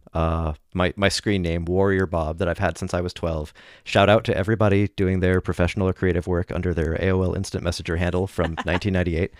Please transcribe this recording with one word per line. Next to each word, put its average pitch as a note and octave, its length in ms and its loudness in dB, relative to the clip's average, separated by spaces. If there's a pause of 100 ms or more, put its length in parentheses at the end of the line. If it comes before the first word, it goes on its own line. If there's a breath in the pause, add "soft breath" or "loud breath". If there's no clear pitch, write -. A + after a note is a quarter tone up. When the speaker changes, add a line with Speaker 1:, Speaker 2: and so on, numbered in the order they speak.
(120)
Speaker 1:
Uh, D#2+ 420 0 (200)
my, F2+ 220 0
my G2+ 120 2
screen G2+ 340 0
name, E2+ 240 -2
Warrior F#2+ 400 2
Bob, D#2+ 320 -2
that F2+ 100 -2
I've E2+ 100 -2
had F2 180 0
since F#2 180 -8
I F2 60 0
was F2 120 -4
twelve. D#2+ 400 -6 (320 loud breath)
Shout G2+ 240 4
out A2+ 160 4
to - 120 -2
everybody G2+ 520 2
doing F#2 320 0
their F#2 200 4
professional F#2 480 0
or F#2 40 2
creative F2+ 340 0
work F2 240 -2
under F2 240 -2
their D#2+ 200 0
A F2+ 180 0
O F#2 100 2
L F2+ 120 0
Instant F#2+ 280 -6
Messenger E2+ 340 -4
handle F2 300 0
from D#2+ 340 -2
Speaker 2:
<laughs> - 60 -8
Speaker 1:
nineteen F#2 280 0
ninety-eight. F2+ 460 0